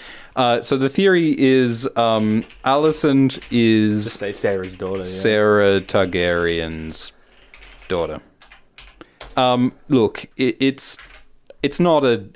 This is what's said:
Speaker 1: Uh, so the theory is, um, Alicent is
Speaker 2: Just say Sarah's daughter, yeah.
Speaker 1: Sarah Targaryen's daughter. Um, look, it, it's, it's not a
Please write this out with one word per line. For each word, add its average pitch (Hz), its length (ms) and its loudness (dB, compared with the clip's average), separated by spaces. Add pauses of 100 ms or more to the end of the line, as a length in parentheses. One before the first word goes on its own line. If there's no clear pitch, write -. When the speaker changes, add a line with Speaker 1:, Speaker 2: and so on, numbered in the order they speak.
(360)
Speaker 1:
Uh, 120 260 0
so 139 140 -2
the 135 120 0
theory 175 500 2
is, 127 580 2
um, 110 480 0 (200)
Alicent 139 840 2
is 110 540 2
Speaker 2:
Just 113 140 -4
say 101 140 -8
Sarah's 95 440 -4
daughter, 95 220 -8
yeah. 92 60 -10
Speaker 1:
Sarah 101 760 2
Targaryen's 85 1300 -2 (760)
daughter. 78 320 -4 (1160)
Um, 127 360 0 (160)
look, 120 380 0 (100)
it, 131 240 -2
it's, 131 380 -4 (640)
it's - 180 -4
not 160 240 2
a 113 200 0 (120)